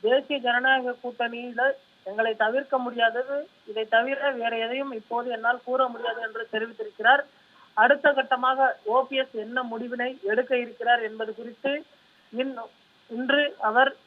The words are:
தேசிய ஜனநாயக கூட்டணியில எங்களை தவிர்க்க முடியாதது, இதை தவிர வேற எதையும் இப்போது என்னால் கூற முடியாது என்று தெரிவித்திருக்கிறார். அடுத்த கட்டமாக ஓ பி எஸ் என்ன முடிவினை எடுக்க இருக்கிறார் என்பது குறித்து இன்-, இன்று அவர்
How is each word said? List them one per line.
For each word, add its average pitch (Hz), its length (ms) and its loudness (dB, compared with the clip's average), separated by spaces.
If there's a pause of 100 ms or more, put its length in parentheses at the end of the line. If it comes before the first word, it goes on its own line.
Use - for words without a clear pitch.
தேசிய 277 300 2 (100)
ஜனநாயக 247 580 2
கூட்டணியில 240 580 -6 (480)
எங்களை 220 220 -2 (100)
தவிர்க்க 262 420 0
முடியாதது, 240 520 0 (340)
இதை 214 140 -4 (100)
தவிர 269 360 2 (100)
வேற 233 120 -2 (120)
எதையும் 269 340 -6
இப்போது 240 380 -6
என்னால் 240 300 0
கூற 254 260 2
முடியாது 233 340 -6
என்று 226 160 -8 (120)
தெரிவித்திருக்கிறார். 220 680 2 (600)
அடுத்த 285 360 6
கட்டமாக 262 480 2 (280)
ஓ - 20 6 (140)
பி 269 120 -2
எஸ் 262 220 -6
என்ன 247 260 -4
முடிவினை 247 400 -6 (220)
எடுக்க 254 200 0 (120)
இருக்கிறார் 233 440 0
என்பது 220 300 -6
குறித்து 240 340 -6 (600)
இன்-, 254 260 -4 (520)
இன்று 262 340 2 (260)
அவர் 262 200 6 (160)